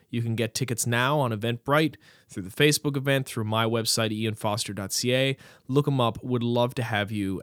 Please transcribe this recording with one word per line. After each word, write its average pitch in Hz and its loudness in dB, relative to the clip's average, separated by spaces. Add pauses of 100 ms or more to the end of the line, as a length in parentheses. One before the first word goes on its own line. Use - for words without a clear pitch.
(100)
You 120 -4
can 117 -2
get 110 -2
tickets 120 -4
now 123 2
on 127 0
Eventbrite, 120 0 (340)
through 104 -10
the 90 -12
Facebook 147 2
event, 135 0
through 113 -4
my 110 2
website, 113 0
ian 107 -2
foster 104 -4
dot 98 -8
c 123 0
a. 135 0 (300)
Look 143 2
'em 139 2
up. 117 2
Would 123 0
love 120 2
to 123 -4
have 107 -2
you 98 -2